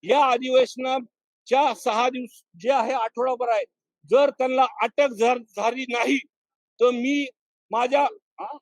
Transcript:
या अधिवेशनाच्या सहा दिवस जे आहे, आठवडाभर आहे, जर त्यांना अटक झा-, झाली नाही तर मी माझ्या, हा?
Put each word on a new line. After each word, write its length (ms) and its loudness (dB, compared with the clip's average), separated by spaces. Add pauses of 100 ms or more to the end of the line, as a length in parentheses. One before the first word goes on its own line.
या 220 4
अधिवेशनाच्या 1500 -2
सहा 360 -2
दिवस 340 -12 (180)
जे 100 -2
आहे, 220 0
आठवडाभर 560 -4
आहे, 140 0 (460)
जर 200 4
त्यांना 340 0 (180)
अटक 260 0
झा-, 360 0 (120)
झाली 340 -4
नाही 280 0 (640)
तर 100 4
मी 380 -2 (440)
माझ्या, 320 2 (360)
हा? 220 -12